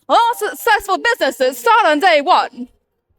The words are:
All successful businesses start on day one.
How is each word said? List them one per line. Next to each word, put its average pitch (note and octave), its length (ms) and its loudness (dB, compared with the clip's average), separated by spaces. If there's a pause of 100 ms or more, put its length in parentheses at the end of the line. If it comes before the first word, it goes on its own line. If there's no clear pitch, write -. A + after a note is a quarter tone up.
(120)
All A4+ 240 2
successful F#4+ 640 -4
businesses C#4 600 0
start A4+ 280 2
on D4+ 160 2
day E4 180 2
one. B3+ 480 -2 (520)